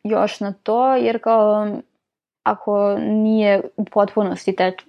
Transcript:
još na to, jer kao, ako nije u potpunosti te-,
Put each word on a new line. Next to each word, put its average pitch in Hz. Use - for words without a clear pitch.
još 208
na 202
to, 247
jer 233
kao, 214
ako 208
nije 214
u 214
potpunosti 196
te-, 185